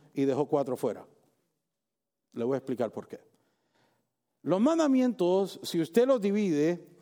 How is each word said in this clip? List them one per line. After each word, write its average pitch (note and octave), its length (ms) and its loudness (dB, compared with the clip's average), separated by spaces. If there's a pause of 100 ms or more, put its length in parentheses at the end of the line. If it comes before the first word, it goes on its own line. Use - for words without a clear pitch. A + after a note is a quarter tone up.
(140)
y C#3 120 0
dejó C3+ 200 0
cuatro C3+ 300 -2
fuera. G2+ 280 -6 (1300)
Le A#2+ 100 -6
voy B2+ 100 -2
a C3 40 -4
explicar B2 340 -6
por G#2 160 -12
qué. - 100 -14 (1300)
Los F3 160 0
mandamientos, B3+ 1000 2
si - 180 -4
usted A3+ 240 2
los C4 160 2
divide F3 640 0 (180)